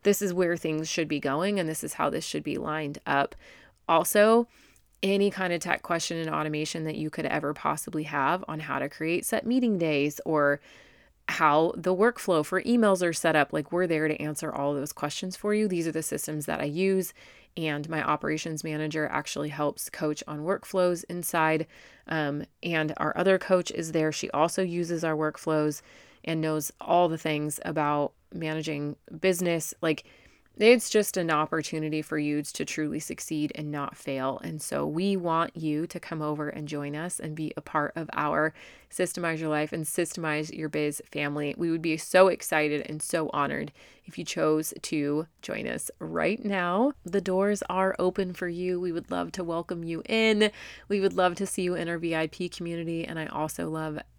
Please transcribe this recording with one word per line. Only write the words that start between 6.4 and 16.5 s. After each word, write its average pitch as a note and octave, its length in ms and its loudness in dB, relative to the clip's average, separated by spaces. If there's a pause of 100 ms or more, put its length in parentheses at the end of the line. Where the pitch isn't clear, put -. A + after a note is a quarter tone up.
that D#3 100 -4
you D#3 140 -4
could D#3 160 -4
ever D3 280 -2
possibly D3+ 500 -4
have D3+ 440 0
on D#3 140 -6
how C#3 180 -4
to C3+ 80 -2
create E3 380 -2
set - 200 -2
meeting A#3+ 320 2
days D3+ 480 2
or C#3+ 360 4 (680)
how D#3+ 480 6
the F#3 180 2
workflow F#3 500 4
for F#3 180 0
emails G#3+ 380 6
are E3+ 120 2
set D#3+ 200 2
up, D3 200 4
like, D3+ 180 -2
we're F3 160 2
there D#3 220 2
to D3+ 120 -2
answer D3+ 300 -4
all C#3+ 220 0
those C#3 180 -2
questions F#3 460 -6
for G#3 160 0
you. G#3+ 160 2
These E3+ 180 0
are D#3+ 60 0
the D#3+ 100 -2
systems D3+ 440 -4
that - 120 -2